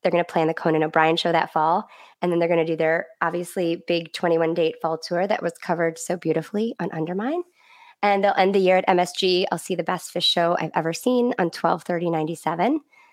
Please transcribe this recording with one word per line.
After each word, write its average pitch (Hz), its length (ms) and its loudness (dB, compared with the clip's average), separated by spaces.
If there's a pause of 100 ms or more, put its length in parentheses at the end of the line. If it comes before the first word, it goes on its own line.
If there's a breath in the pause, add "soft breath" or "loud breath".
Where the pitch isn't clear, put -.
They're 180 80 2
gonna 170 120 2
play - 180 -2
on 160 60 2
the 165 60 0
Conan 156 300 0
O'Brien 160 340 2
show 170 140 0
that 165 220 0
fall, 165 340 0 (340 loud breath)
and 180 100 0
then 170 80 2
they're 170 100 2
gonna 165 160 2
do 165 100 -2
their 160 320 0 (140)
obviously 170 680 -4
big 170 260 -4
twenty-one 165 400 0
date 160 280 0
fall 160 160 -2
tour 175 280 -2
that 202 160 -2
was 170 120 -4
covered 165 440 -2
so - 200 -6
beautifully 165 600 -4
on 170 120 -4
Undermine. 196 500 -4 (640 loud breath)
And 202 200 4
they'll 202 140 4
end 190 160 4
the 202 60 2
year 185 180 4
at 185 100 0
M 180 120 4
S 180 140 0
G. 185 380 0
I'll 170 60 -2
see - 160 -6
the 175 100 -4
best 180 300 -6
Phish 175 100 -4
show 175 360 4
I've 160 160 -4
ever 160 180 0
seen 247 460 0
on 175 100 2
twelve 165 340 0
thirty 175 280 -2
ninety-seven, 170 680 -2 (320 soft breath)